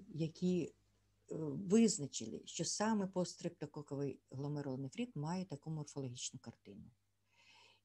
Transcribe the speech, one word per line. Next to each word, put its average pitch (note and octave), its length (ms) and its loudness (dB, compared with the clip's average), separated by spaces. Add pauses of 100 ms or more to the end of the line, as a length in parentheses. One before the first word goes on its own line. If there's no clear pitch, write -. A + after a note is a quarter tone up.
які, E3 560 2
е, - 100 -6 (720)
визначили, E3+ 1000 4
що - 200 -2
саме G#3 420 2
постстрептококовий D3+ 1120 -4 (120)
гломерулонефрит C#3+ 840 -4
має E3+ 300 -2
таку D#3 260 -8
морфологічну C#3 680 -6
картину. G2+ 440 -14 (1000)